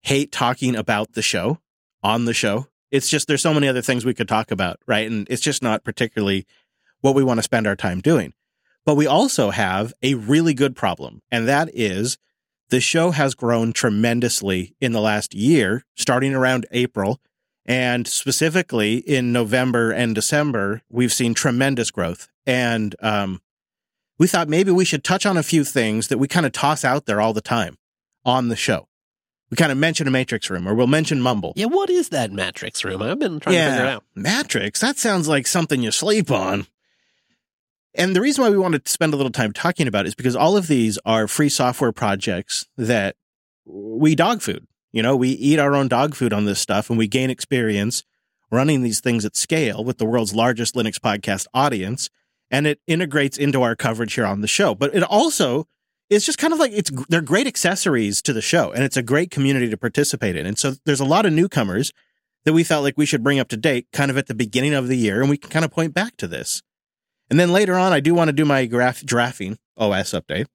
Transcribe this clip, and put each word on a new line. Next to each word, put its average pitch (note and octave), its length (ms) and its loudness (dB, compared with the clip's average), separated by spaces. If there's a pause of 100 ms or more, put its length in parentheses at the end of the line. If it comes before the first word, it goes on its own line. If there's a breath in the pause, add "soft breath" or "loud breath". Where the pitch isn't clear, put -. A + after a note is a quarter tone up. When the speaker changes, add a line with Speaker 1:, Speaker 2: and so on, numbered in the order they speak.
Speaker 1:
hate C#3 280 0
talking B2+ 420 0
about G#2+ 380 -2
the - 80 -6
show, A2 380 -2 (440)
on A2+ 220 0
the A#2 80 0
show. A2 360 -2 (220)
It's C#3 200 0
just, D3+ 180 -2
there's C#3+ 140 0
so D#3+ 100 2
many C#3+ 160 4
other B2+ 140 0
things B2 240 -2
we B2+ 80 0
could A2+ 120 -4
talk A2+ 240 0
about, F#2 360 -4
right? A2 220 0
And G#2+ 200 -4
it's - 140 -4
just D3 200 -2
not A2 220 -2
particularly G2+ 640 -2 (560)
what C3+ 120 4
we C3+ 80 4
wanna A#2+ 200 2
spend A2+ 240 0
our G2+ 100 0
time F#2 240 -4
doing. A2+ 320 0 (540)
But D3+ 80 2
we D3 120 4
also C#3+ 440 2
have G2 420 -2 (100)
a C3+ 120 2
really C#3+ 400 2
good B2+ 200 0
problem, F2 460 -6 (100)
and A#2 160 0
that D3 280 0
is G#2+ 420 -2 (540)
the B2+ 100 4
show E3 300 0
has C#3+ 240 0
grown A#2 400 0
tremendously A2 1040 0
in B2 120 -2
the A2+ 80 0
last G#2 340 0
year, A#2 500 2 (100)
starting C3+ 400 0
around B2+ 360 0
April, A#2+ 500 -2 (440)
and B2 440 -2
specifically C3+ 880 -2
in B2+ 360 0
November A#2+ 600 2
and A2+ 240 -2
December, A#2 720 -2
we've A#2+ 220 0
seen A#2 200 0
tremendous B2+ 600 0
growth. F2 360 -6 (160)
And, A#2 560 0
um, G2+ 400 -2 (800)
we E3+ 80 6
thought E3+ 220 0
maybe F3+ 240 2
we F#3 120 4
should D#3+ 200 -2
touch F#3 200 -2
on F#3+ 120 2
a D3+ 80 0
few D3+ 180 2
things A2+ 460 0
that B2 100 0
we C3+ 80 2
kinda D#3 240 0
toss D3 340 0
out C3+ 220 0
there G#2 140 0
all A2 120 2
the G#2+ 80 -2
time A2 380 -4 (460)
on B2 240 2
the A2+ 80 -2
show. - 320 -2 (600)
We A#2 80 -8
kinda D3 200 2
mention D#3+ 320 0
a - 20 0
Matrix B2+ 400 -2
Room, F2+ 160 -4
or G2+ 80 0
we'll A#2+ 140 4
mention D#3 320 2
Mumble. B2 340 -2
Speaker 2:
Yeah, G#3+ 120 -2
what F#4 220 0
is F4+ 200 0
that A#2 240 -2
Matrix - 520 -8
Room? F#2+ 160 -4
I've D#3 200 -4
been F3 180 -4
trying - 160 0
to E3+ 60 4
figure C3 240 0
it - 20 0
Speaker 1:
Yeah, C3+ 80 -2
Speaker 2:
out. G#2 100 -12 (120)
Speaker 1:
Matrix, G#2+ 640 -2
that C4 180 -2
sounds F#3 300 0
like C#3 180 0
something D3 380 0
you G#2+ 80 -2
sleep G3+ 400 0
on. G2 340 -2 (1300)
And F3+ 220 2
the F3+ 40 4
reason C#4 220 2
why A3+ 80 4
we G3+ 80 4
wanted F3 280 0
to - 40 -6
spend D#3 240 0
a - 20 -2
little C3+ 140 0
time A2 220 -2
talking E3 340 -2
about G2+ 200 0
it - 20 -4
is A2 80 -8
because B2 180 -2
all E3+ 220 2
of F#3 100 0
these A2+ 380 2
are A2 240 2
free D3+ 200 2
software B2 440 0
projects G2+ 720 -4 (100)
that A2 380 0 (500)
we A2+ 520 0
dog G3+ 260 2
food. - 240 -8 (280)
You A2 80 0
know, C3 140 2
we B2+ 140 2
eat C#3+ 280 2
our C#3+ 160 4
own C#3 140 2
dog C3+ 260 2
food A2+ 200 0
on G#2 100 0
this G2+ 160 0
stuff, G2+ 300 -2
and A#2 80 0
we A2 100 2
gain B2+ 220 0
experience A2+ 760 -2 (460)
running C3+ 320 2
these A2+ 180 -2
things A#2 240 0
at G#2+ 120 -6
scale A2+ 460 -2
with B2 140 -4
the A2+ 80 -2
world's A2+ 300 0
largest A#2 400 0
Linux A2 240 -2
podcast G2+ 560 -2
audience, B2 560 -2 (400)
and C#3+ 160 0
it D3 200 -2
integrates D3+ 520 0
into C#3 240 2
our A#2 120 2
coverage A2+ 380 -4
here A2+ 140 -2
on G2 160 -2
the G#2+ 40 -4
show. D3+ 280 2
But C#3 200 -2
it F3+ 80 2
also F3+ 640 0 (440)
is G#3 160 2
just D#4+ 100 -2
kind E4 160 2
of D#4 60 0
like, C4+ 160 2
it's, G#3 160 -2 (180)
they're E3 140 2
great F3+ 240 0
accessories D3 760 0
to C3 140 -2
the A2 80 -4
show, D3+ 280 2
and B2+ 140 0
it's C3+ 140 -2
a B2+ 40 0
great D3 280 0
community C3+ 400 0
to G#2+ 80 -6
participate A#2 580 -2
in. D2 80 -4
And F#2+ 140 -4
so C3+ 160 -2 (100)
there's C#3 160 0
a C#3 60 0
lot F3+ 180 4
of F3 80 2
newcomers C#3+ 600 0 (500)
that D#3 80 2
we E3 100 4
felt D3+ 200 0
like C#3 160 0
we D3 80 2
should B2+ 180 0
bring C#3 140 4
up B2+ 100 -2
to A#2 80 -6
date B2 380 -2
kind C#3 160 0
of C3 80 0
at C3+ 80 -4
the A#2+ 80 -8
beginning B2 400 0
of B2+ 140 -2
the B2+ 100 0
year, A2 240 0
and C#3 80 4
we C#3+ 80 2
can - 120 -16
kind D#3+ 140 0
of D3+ 60 -4
point E3 240 -4
back G#3+ 240 -4
to - 80 -6
this. E2 360 -8 (680)
And D3+ 100 4
then F3 100 4
later F#3 280 4
on, F#3 160 4
I C#3+ 60 4
do D#3 120 2
want E3+ 160 4
to C#3+ 60 0
do D#3 100 2
my C3+ 220 2
graph-, B2 380 0
Graphene A#2+ 520 -2 (220)
O G#2 140 2
S F#2+ 200 -2
update. F2+ 420 -4